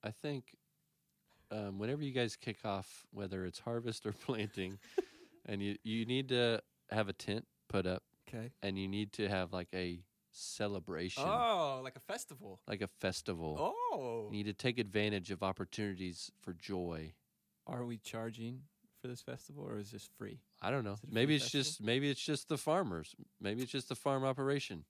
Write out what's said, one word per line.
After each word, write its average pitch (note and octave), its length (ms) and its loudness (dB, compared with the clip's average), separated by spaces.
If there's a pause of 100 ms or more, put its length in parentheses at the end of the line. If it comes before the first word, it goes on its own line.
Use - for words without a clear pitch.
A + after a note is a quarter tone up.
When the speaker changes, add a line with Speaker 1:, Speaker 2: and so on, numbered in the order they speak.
Speaker 1:
I - 80 -2
think, C3+ 460 -4 (960)
um, G2+ 260 -2
whenever B2+ 240 0
you C#3 100 0
guys B2 240 2
kick - 280 -6
off, G2 480 -2
whether F#2+ 340 -2
it's F2+ 140 -6
harvest A#2 440 -2
or G#2+ 80 0
<laughs> - 140 -10
planting, G2 540 -2 (160)
Speaker 2:
<laughs> - 500 -6
Speaker 1:
and G2+ 160 -2
you, G2+ 220 0
you A2+ 220 0
need C3 240 0
to A#2+ 300 6 (300)
have G#2+ 180 2
a G2 40 -2
tent - 340 -2 (220)
put F#2+ 180 4
up. F#2 160 2 (260)
Speaker 2:
Okay. A#2 220 -8 (120)
Speaker 1:
And G2 160 0
you F#2+ 100 0
need G#2 260 0
to G#2 140 2
have, F#2 240 2
like, F2+ 220 -2
a F2+ 280 -2 (320)
celebration. F#2+ 920 -2
Speaker 2:
Oh, F#3 560 4
like C3 140 -8
a C#3 40 -14
festival. B2+ 680 -8
Speaker 1:
Like G2+ 140 0
a F#2+ 60 0
festival. F#2 880 0 (180)
Speaker 2:
Oh. A#2 380 -2
Speaker 1:
You G#2+ 80 -2
need G#2 80 0
to G#2 80 0
take B2 240 2
advantage G#2 520 2
of F#2+ 120 -2
opportunities F#2+ 880 -2 (100)
for - 140 -8
joy. E2+ 600 -4 (520)
Speaker 2:
Are B2 180 -4
we A#2+ 140 -4
charging A2+ 640 -6 (380)
for B2+ 80 -6
this B2 120 -6
festival, C#3 440 -10
or A#2 140 -4
is G#2 120 -6
this G#2+ 160 -12 (100)
free? G#2+ 240 -8 (220)
Speaker 1:
I F#2 80 0
don't C3 140 2
know. G2+ 100 -2
Speaker 2:
Is G#2+ 80 -10
it - 80 -10
a - 20 -6
Speaker 1:
Maybe A2+ 140 6
Speaker 2:
free D3+ 100 6
Speaker 1:
it's A#2+ 100 4
Speaker 2:
festival? C#3 180 2
Speaker 1:
just, - 180 -4
maybe B2 280 4
it's C3 140 0
just - 240 0
the D3+ 80 2
farmers. C3 580 2 (260)
Maybe G#2+ 220 0
it's B2 100 -6
just C3 160 -2
the B2+ 80 -2
farm C3+ 280 2
operation. C3+ 640 2